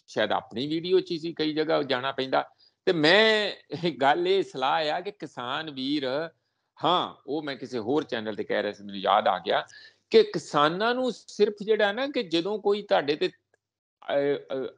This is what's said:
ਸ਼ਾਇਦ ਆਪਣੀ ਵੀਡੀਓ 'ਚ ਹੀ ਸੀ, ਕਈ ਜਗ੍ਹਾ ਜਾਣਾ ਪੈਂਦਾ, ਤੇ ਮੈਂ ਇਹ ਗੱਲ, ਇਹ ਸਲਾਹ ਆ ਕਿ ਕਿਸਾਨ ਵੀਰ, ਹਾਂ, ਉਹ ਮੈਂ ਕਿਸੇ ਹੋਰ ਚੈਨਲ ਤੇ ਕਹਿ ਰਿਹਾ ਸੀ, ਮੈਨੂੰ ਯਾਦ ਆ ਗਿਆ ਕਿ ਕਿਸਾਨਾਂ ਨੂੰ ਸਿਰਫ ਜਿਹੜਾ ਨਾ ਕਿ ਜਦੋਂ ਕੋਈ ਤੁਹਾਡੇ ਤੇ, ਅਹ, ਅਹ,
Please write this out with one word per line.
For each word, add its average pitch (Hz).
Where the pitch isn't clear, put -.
ਸ਼ਾਇਦ 107
ਆਪਣੀ 107
ਵੀਡੀਓ 165
'ਚ 180
ਹੀ 175
ਸੀ, 160
ਕਈ 156
ਜਗ੍ਹਾ 156
ਜਾਣਾ 131
ਪੈਂਦਾ, 135
ਤੇ 185
ਮੈਂ 202
ਇਹ 160
ਗੱਲ, 143
ਇਹ 190
ਸਲਾਹ 151
ਆ 156
ਕਿ 196
ਕਿਸਾਨ 147
ਵੀਰ, 139
ਹਾਂ, 151
ਉਹ 151
ਮੈਂ 139
ਕਿਸੇ 123
ਹੋਰ 131
ਚੈਨਲ 110
ਤੇ 101
ਕਹਿ 104
ਰਿਹਾ 104
ਸੀ, 101
ਮੈਨੂੰ 101
ਯਾਦ 98
ਆ 95
ਗਿਆ 104
ਕਿ 220
ਕਿਸਾਨਾਂ 180
ਨੂੰ 254
ਸਿਰਫ 208
ਜਿਹੜਾ 208
ਨਾ 247
ਕਿ 277
ਜਦੋਂ 175
ਕੋਈ 202
ਤੁਹਾਡੇ 180
ਤੇ, 185
ਅਹ, -
ਅਹ, 131